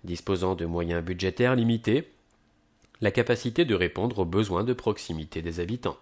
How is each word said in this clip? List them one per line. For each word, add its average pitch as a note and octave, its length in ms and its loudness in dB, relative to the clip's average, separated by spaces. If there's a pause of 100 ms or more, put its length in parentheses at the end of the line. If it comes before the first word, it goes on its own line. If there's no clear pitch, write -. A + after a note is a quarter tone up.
disposant F#2 500 -2
de E2+ 120 -2
moyens E2+ 360 -2
budgétaires F#2 540 0
limités, A#2 560 2 (880)
la G#2 120 2
capacité A#2+ 520 2
de A#2 120 4
répondre F#2 440 0
aux F#2 60 4
besoins F#2+ 400 2
de B2 80 0
proximité D#2+ 680 -4
des E2+ 200 -4
habitants. A2+ 400 -4